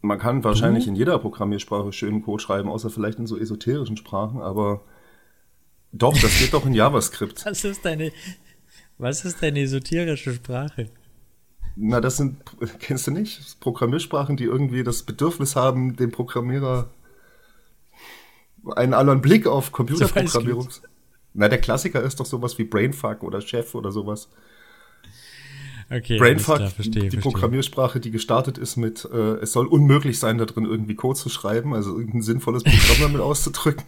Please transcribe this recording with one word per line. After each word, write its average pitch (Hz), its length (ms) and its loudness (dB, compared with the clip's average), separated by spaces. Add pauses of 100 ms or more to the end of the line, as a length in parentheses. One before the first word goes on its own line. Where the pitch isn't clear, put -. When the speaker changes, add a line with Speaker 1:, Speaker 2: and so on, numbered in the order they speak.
Speaker 1:
Man 104 180 0
kann 123 240 0
wahrscheinlich 117 420 4
Speaker 2:
Du? 104 60 -4
Speaker 1:
in 98 40 -2
jeder 135 220 2
Programmiersprache 101 720 -4
schönen 107 300 -4
Code 107 200 -6
schreiben, 98 280 -2
außer 110 220 -6
vielleicht 107 260 -4
in 117 80 -8
so 110 120 -6
esoterischen 110 600 -4
Sprachen, 107 420 -6
aber 101 420 -4 (1160)
doch, 131 220 4
das 101 200 6
geht 131 140 2
doch 139 120 2
in 135 80 2
JavaScript. 113 720 2
Speaker 2:
<laughs> - 0 -
Was 202 180 -6
ist - 220 -6
deine, 160 260 -4 (840)
was 127 260 -6
ist 175 180 -8
deine 147 200 -2
esoterische 139 720 -4
Sprache? 123 560 -8 (880)
Speaker 1:
Na, 110 240 2
das 127 160 -2
sind, 139 200 -2 (420)
kennst - 280 -4
du - 40 -2
nicht? - 480 -6
Programmiersprachen, 143 800 -2
die 123 80 -2
irgendwie 127 380 0
das 117 200 -2
Bedürfnis 143 520 -2
haben, 127 400 2
dem 120 160 0
Programmierer 123 760 -2 (1900)
einen 127 180 2
anderen 135 280 6
Blick 190 260 6
auf 135 240 0
Speaker 2:
Zum - 140 -2
Beispiel? 147 200 2
Speaker 1:
Computerprogrammierung. 123 640 0 (640)
Na, 104 160 4
der 123 100 2
Klassiker 135 420 0
ist 135 180 -4
doch 131 60 -4
sowas 120 320 -6
wie 113 60 0
Brainfuck 107 600 -2
oder - 180 -6
Chef 117 340 -6
oder 107 160 -6
sowas. 104 380 -6 (1600)
Speaker 2:
Okay, 120 280 -2
Speaker 1:
Brainfuck, 120 420 6
Speaker 2:
alles 98 140 -2
klar, - 20 -12
verstehe, - 180 -4
Speaker 1:
die 113 60 0 (120)
Speaker 2:
verstehe. 98 100 -4
Speaker 1:
Programmiersprache, 123 800 0
die 113 120 -8
gestartet 117 460 0
ist - 180 -8
mit, 113 360 -4
äh, 110 240 0
es - 160 -6
soll 120 160 2
unmöglich 143 500 6
sein, 113 200 2
da 113 80 2
drin 110 200 -2
irgendwie 107 300 -2
Code 131 240 -2
zu - 100 -6
schreiben, 117 440 -2
also 98 240 -2
irgendein 113 240 -4
sinnvolles 113 420 0
Programm - 380 8
damit 143 200 2
Speaker 2:
<laughs> - 0 -
Speaker 1:
auszudrücken. 143 680 0